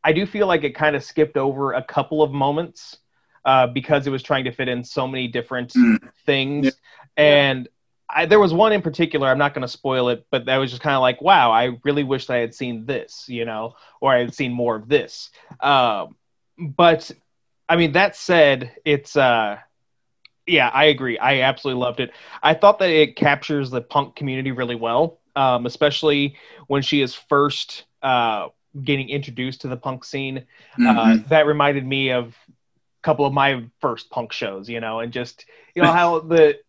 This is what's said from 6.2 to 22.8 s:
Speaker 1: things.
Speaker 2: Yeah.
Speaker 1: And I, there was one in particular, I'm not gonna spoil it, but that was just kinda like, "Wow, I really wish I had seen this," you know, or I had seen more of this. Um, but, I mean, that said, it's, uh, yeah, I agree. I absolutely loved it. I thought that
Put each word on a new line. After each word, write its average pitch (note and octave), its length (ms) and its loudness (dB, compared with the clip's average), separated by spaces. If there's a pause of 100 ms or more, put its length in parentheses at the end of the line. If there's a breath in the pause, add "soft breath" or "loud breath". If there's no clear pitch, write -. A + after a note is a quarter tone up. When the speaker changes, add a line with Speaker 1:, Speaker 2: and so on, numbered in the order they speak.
Speaker 1:
things. C#3 400 0
Speaker 2:
Yeah. C3 60 2 (460 soft breath)
Speaker 1:
And C#3 520 4 (460)
I, E3 120 0
there G#3 120 6
was F3+ 140 4
one G#3+ 200 4
in G3+ 80 0
particular, D#3 460 -2
I'm C3 120 2
not C#3+ 160 0
gonna B2+ 120 -6
spoil B2+ 420 -2
it, A#2 200 -4
but C#3+ 160 -2
that C3 120 0
was C3+ 120 -2
just B2 140 -14
kinda C#3 160 2
like, B2+ 220 0
"Wow, D3 300 6
I A#2+ 320 0
really C#3+ 200 -4
wish C3 260 -4
I B2 80 -2
had A#2 160 -4
seen A#2 320 -10
this," - 420 -10
you A#2 180 -8
know, A2+ 300 -10 (260 soft breath)
or C3+ 120 2
I B2 60 4
had A#2+ 160 -4
seen B2+ 160 -4
more A#2+ 240 -2
of A2 120 -12
this. - 440 -4 (300 soft breath)
Um, B2+ 540 0 (420)
but, E3 520 2 (580)
I E3+ 80 2
mean, E3 180 2
that F#3+ 220 2
said, C#3+ 560 2 (140)
it's, D3 300 -2
uh, A#2 420 2 (880)
yeah, C#3 240 2
I C3+ 160 4
agree. C3 320 0
I C3 240 0
absolutely B2+ 400 -2
loved B2 200 -4
it. B2 100 -6 (320 loud breath)
I D#3 100 4
thought G3+ 260 4
that F#3+ 120 2